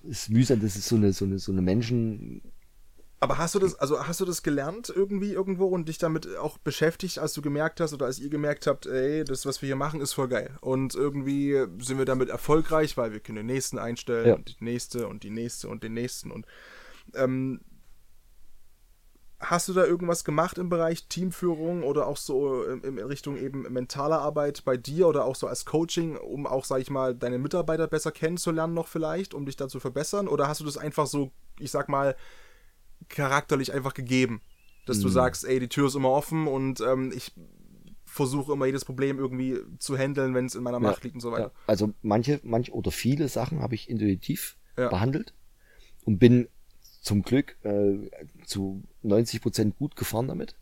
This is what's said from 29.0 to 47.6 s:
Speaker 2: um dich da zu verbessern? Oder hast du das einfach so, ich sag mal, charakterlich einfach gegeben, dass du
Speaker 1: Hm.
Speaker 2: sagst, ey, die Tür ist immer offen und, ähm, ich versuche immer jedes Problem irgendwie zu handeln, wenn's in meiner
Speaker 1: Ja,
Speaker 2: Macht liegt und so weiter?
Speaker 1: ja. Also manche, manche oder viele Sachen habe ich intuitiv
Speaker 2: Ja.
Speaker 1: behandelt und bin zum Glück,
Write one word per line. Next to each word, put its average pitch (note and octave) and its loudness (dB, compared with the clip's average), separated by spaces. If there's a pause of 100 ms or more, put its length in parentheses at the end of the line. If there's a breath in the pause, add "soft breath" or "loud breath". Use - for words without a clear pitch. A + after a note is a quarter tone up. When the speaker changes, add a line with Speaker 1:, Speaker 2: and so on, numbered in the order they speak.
Speaker 2:
um C#3+ -6
dich C#3 -8
da C3+ -4
zu C3+ -8
verbessern? D#3 -2
Oder C#3+ 2
hast D3+ -4
du D3+ -10
das D3 -6
einfach D3 0
so, C#3 -2 (280)
ich C#3 -10
sag C#3+ -2
mal, C#3 2 (920 soft breath)
charakterlich C#3 0
einfach C3+ -2
gegeben, B2+ 2 (460)
dass A#2 0
du F#2+ 4
Speaker 1:
Hm. F#2+ 4
Speaker 2:
sagst, B2+ 2
ey, C3 2
die B2 -4
Tür C#3+ 4
ist C3 0
immer C3+ 4
offen D#3 2
und, C3+ 0
ähm, C3 2
ich - -10 (760)
versuche C#3 -2
immer C#3 0
jedes C3+ 0
Problem C3+ -2
irgendwie C3 -2 (200)
zu C3+ -2
handeln, C3+ 2
wenn's B2+ 0
in A#2+ -6
meiner B2 -2
Speaker 1:
Ja, A2 4
Speaker 2:
Macht F#2 0
liegt A#2+ -10
und A#2+ -10
so A#2 -6
weiter? A2 -2
Speaker 1:
ja. - -10 (160)
Also G#2+ 2
manche, A#2 2
manche A#2+ 0
oder G#2 -2
viele C#3+ 0
Sachen C3+ -2
habe A#2 -2
ich - -10
intuitiv G#2 0 (220)
Speaker 2:
Ja. B2 2
Speaker 1:
behandelt A#2+ 0 (720 soft breath)
und G#2 4
bin B2 10 (540)
zum G2+ 2
Glück, C3+ 2